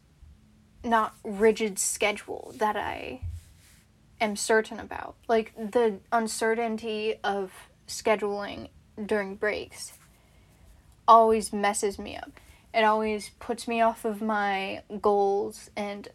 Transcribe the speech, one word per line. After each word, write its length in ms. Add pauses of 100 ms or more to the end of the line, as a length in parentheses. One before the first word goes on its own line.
(840)
not 400
rigid 560
schedule 800
that 180
I 460 (1000)
am 160
certain 440
about. 360 (120)
Like, 280
the 440 (120)
uncertainty 1120
of 280 (360)
scheduling 840 (340)
during 320
breaks 580 (1160)
always 460
messes 440
me 180
up. 160 (420)
It 100
always 560
puts 280
me 140
off 240
of 160
my 640 (180)
goals 760
and 400